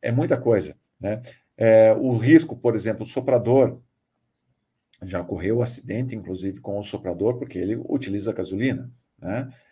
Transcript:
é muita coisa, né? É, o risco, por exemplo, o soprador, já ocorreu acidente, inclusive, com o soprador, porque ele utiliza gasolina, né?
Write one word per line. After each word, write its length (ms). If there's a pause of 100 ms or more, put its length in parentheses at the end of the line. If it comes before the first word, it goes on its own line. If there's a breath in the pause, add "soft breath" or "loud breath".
é 100
muita 240
coisa, 400 (240)
né? 220 (340 loud breath)
É, 380
o 240
risco, 380
por 200
exemplo, 280
o 40
soprador, 720 (1200)
já 180
ocorreu 400
acidente, 540
inclusive, 440
com 200
o 40
soprador, 540
porque 220
ele 280
utiliza 460
gasolina, 580 (280)
né? 280 (240 loud breath)